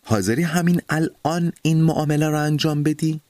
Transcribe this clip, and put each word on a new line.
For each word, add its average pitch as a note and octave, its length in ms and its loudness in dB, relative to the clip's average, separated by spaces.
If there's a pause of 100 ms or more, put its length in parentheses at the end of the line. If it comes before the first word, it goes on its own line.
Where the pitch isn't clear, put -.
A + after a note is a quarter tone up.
حاضری A#2+ 400 0
همین E3+ 460 0
الان D#3+ 600 -2 (100)
این D#3+ 200 2
معامله D#3 460 2
رو D3+ 120 0
انجام D3+ 440 0
بدی؟ D#3 460 -2